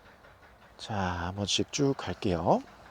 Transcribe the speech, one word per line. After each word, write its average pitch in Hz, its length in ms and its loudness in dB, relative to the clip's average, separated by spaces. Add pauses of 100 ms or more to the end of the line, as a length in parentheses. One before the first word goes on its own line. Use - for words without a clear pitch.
(760)
자, - 180 -8
한 90 420 -2
번씩 101 360 -2
쭉 139 240 2
갈게요. 95 640 0 (280)